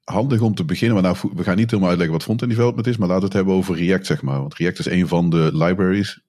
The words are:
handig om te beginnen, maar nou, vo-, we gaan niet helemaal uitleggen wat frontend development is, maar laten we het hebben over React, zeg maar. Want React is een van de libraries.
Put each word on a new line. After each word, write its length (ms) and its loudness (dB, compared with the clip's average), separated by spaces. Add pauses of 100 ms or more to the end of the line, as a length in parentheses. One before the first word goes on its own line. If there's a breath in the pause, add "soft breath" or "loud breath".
handig 380 0
om 140 2
te 100 -4
beginnen, 280 0
maar 100 2
nou, 120 2
vo-, 200 -6
we 80 -4
gaan 120 0
niet 140 2
helemaal 200 0
uitleggen 280 0
wat 80 -8
frontend 240 -2
development 380 0
is, 100 0
maar 100 0
laten 140 2
we 60 0
het 100 -2
hebben 180 2
over 200 0
React, 300 0
zeg 160 -2
maar. 180 -2
Want 180 -8
React 220 -2
is 60 -6
een 220 2
van 220 2
de 240 2
libraries. 760 0